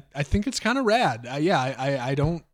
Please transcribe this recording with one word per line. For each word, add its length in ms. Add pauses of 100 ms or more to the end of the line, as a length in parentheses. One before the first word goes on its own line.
(160)
I 80
think 240
it's 140
kinda 200
rad. 480
Uh, 60
yeah, 240
I, 180
I, 340
I 40
don't, 380